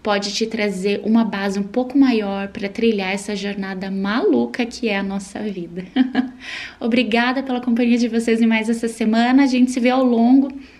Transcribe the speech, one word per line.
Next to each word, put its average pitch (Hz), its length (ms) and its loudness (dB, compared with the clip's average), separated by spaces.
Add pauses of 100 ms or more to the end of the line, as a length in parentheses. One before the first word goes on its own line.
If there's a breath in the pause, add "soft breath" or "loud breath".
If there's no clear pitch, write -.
pode 202 320 -2
te 226 140 -4
trazer 202 580 -4
uma 226 200 2
base 196 340 -4
um 202 60 -2
pouco 254 340 -2
maior 202 500 2
pra 202 200 -8
trilhar 196 440 0
essa 202 220 -6
jornada 190 560 -8
maluca 240 760 0
que 233 240 -6
é 202 80 -2
a 196 60 -2
nossa 196 400 -8
vida. 185 420 -8 (100)
<laughs> 262 380 0 (460 loud breath)
Obrigada 240 640 0
pela 254 180 -4
companhia 240 380 2
de 240 80 2
vocês 226 340 0
em 233 60 4
mais 220 240 2
essa 226 160 0
semana. 233 560 4
A 277 40 6
gente 247 260 4
se 262 80 -2
vê 240 100 4
ao 254 140 2
longo 247 480 4 (280 loud breath)